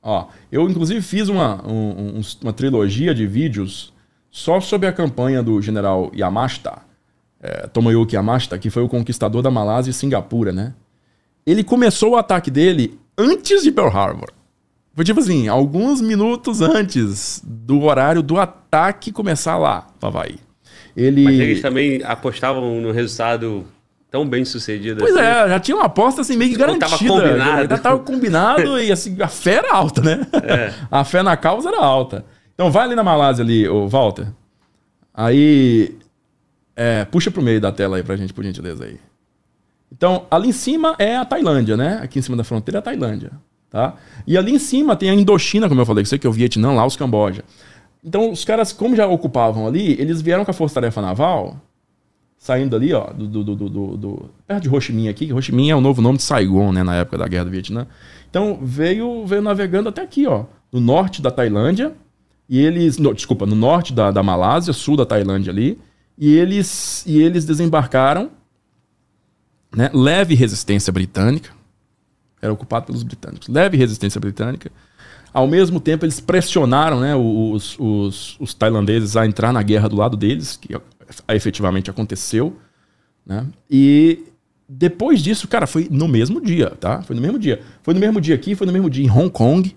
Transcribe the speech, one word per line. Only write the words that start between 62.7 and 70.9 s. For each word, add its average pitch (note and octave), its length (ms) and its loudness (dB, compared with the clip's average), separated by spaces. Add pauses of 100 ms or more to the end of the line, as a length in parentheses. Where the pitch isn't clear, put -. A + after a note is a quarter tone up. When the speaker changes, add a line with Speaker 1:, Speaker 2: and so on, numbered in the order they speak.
Speaker 1:
no, C#3 160 4
desculpa, G2+ 320 -2
no G#2 100 2
norte C#3 360 2
da, A2 180 2
da G2 120 2
Malásia, G#2 500 0
sul C#3+ 240 0
da C3 100 4
Tailândia G2 440 -2
ali, A#2 280 -2 (380)
e D3 200 4
eles, F#3 720 -2
e D3+ 140 4
eles E3 240 2
desembarcaram, D#3 840 0 (1400)
né, A#2 180 0
leve D#3+ 420 4
resistência G2+ 580 2